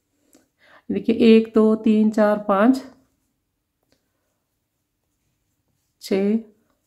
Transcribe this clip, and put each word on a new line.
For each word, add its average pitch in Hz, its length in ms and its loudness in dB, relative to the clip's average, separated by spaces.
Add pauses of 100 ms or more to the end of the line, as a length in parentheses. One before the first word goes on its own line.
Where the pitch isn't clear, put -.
(880)
देखिए 226 460 2
एक, 220 200 0
दो, 220 220 2
तीन, 214 340 0
चार, 214 280 0
पाँच, 208 440 0 (3250)
छः, 202 360 -4 (480)